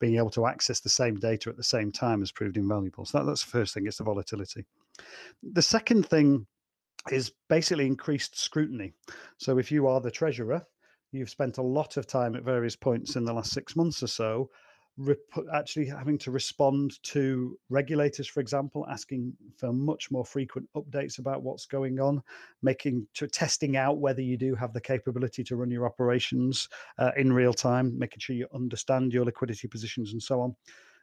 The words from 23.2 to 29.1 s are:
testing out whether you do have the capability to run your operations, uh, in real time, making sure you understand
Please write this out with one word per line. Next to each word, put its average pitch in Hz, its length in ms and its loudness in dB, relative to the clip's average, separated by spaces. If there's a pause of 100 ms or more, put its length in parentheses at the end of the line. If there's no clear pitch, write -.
testing 143 500 0
out 135 220 4
whether 139 220 2
you 127 160 0
do 131 200 0
have 113 180 -4
the 120 60 -4
capability 123 640 -2
to 127 120 -4
run 123 140 -2
your 120 160 0
operations, 123 800 2 (300)
uh, 127 180 4
in 131 160 4
real 123 220 6
time, 127 420 2
making 123 220 -4
sure 127 180 -6
you 123 160 -4
understand 127 640 0